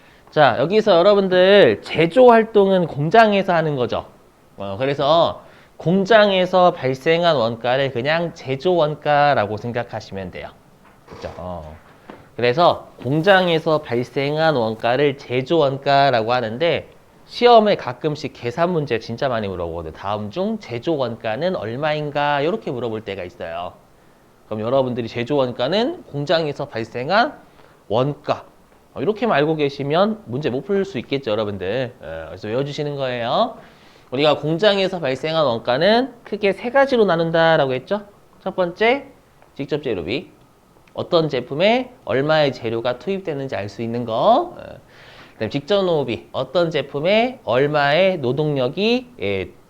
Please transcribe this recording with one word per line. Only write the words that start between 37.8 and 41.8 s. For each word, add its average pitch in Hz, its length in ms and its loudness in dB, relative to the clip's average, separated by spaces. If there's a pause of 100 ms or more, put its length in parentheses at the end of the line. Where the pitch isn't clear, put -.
첫 190 140 -8
번째, 220 520 0 (480)
직접 147 280 -6
재료비. 107 480 -4 (600)
어떤 165 360 0
제품에 180 640 -2 (120)